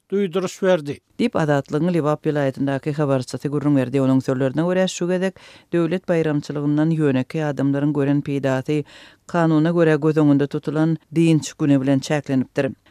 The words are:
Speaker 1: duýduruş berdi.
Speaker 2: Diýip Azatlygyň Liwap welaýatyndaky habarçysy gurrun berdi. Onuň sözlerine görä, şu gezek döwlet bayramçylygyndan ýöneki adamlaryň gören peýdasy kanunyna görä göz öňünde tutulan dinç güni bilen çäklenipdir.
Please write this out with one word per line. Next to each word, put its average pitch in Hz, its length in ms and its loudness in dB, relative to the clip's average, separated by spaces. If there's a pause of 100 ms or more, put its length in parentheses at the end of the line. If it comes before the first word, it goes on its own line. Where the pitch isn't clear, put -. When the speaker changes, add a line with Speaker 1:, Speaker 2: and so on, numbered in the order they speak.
(120)
Speaker 1:
duýduruş 190 520 -2
berdi. 151 340 0 (220)
Speaker 2:
Diýip 233 180 0
Azatlygyň 147 560 0
Liwap 151 320 -2
welaýatyndaky 139 680 -2
habarçysy 139 540 -2
gurrun 143 280 0
berdi. 127 260 0
Onuň 131 200 2
sözlerine 135 400 -2
görä, 185 260 0
şu 180 200 -6
gezek 185 320 -2 (340)
döwlet 170 360 -2
bayramçylygyndan 147 840 0
ýöneki 151 540 0
adamlaryň 139 480 0
gören 143 280 0
peýdasy 139 640 -2 (440)
kanunyna 160 420 2
görä 165 260 4
göz 151 220 0
öňünde 143 300 4
tutulan 156 500 -2 (180)
dinç 165 380 2
güni 143 280 2
bilen 135 180 2
çäklenipdir. 135 720 -2 (180)